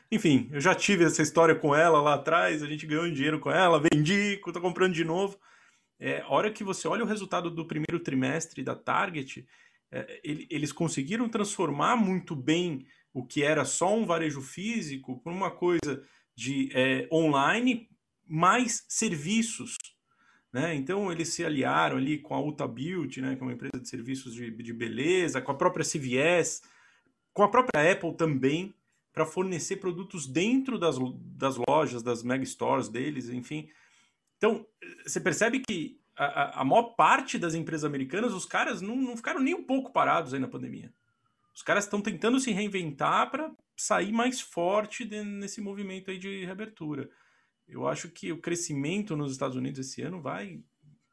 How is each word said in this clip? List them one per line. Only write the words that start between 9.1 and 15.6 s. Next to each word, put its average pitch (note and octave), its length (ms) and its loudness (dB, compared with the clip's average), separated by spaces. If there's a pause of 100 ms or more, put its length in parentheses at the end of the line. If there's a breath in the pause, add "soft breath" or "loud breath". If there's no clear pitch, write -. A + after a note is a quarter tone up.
é, - 320 -10
ele, D3+ 260 -8
eles D3 220 -4
conseguiram E3+ 560 -2
transformar F#3+ 640 0
muito F#3 400 0
bem D#3 500 0 (280 soft breath)
o C3 120 -6
que - 180 -4
era D3 220 4
só F#3+ 320 2
um A3+ 100 0
varejo D#3+ 340 0
físico D3 800 -6
por E3+ 120 -10
uma F3+ 180 -4
coisa E3 520 0 (320 soft breath)